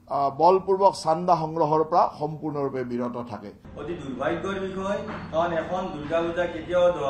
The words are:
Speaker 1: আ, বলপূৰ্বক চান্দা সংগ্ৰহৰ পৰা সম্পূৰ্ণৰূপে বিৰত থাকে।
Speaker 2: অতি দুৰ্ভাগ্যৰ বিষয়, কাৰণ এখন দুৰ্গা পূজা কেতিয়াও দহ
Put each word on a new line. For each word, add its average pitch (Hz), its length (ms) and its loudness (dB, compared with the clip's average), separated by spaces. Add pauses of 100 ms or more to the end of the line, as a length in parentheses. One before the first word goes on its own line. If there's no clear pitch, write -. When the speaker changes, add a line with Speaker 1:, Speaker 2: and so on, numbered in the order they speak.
Speaker 1:
আ, 139 280 0
বলপূৰ্বক 190 600 6
চান্দা 175 380 2
সংগ্ৰহৰ 160 500 2
পৰা 175 180 4 (160)
সম্পূৰ্ণৰূপে 143 640 -4
বিৰত 120 320 -4 (120)
থাকে। 101 240 -10 (240)
Speaker 2:
অতি 151 180 -8
দুৰ্ভাগ্যৰ 160 640 -4
বিষয়, 190 380 -4 (320)
কাৰণ 170 220 0
এখন 170 300 -2 (120)
দুৰ্গা 151 260 -2
পূজা 170 260 -2
কেতিয়াও 175 460 2
দহ 147 180 -4